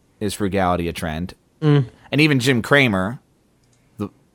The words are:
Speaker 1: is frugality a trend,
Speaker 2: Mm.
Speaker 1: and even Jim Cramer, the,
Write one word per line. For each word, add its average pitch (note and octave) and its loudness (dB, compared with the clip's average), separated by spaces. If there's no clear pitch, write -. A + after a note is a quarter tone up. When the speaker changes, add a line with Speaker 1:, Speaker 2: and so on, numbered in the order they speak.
Speaker 1:
is G#2 -4
frugality F2+ -2
a E2 -4
trend, E2 -8
Speaker 2:
Mm. D3 2
Speaker 1:
and C3+ 0
even D3+ 4
Jim A#2+ 0
Cramer, A#2+ 2
the, G#2 -6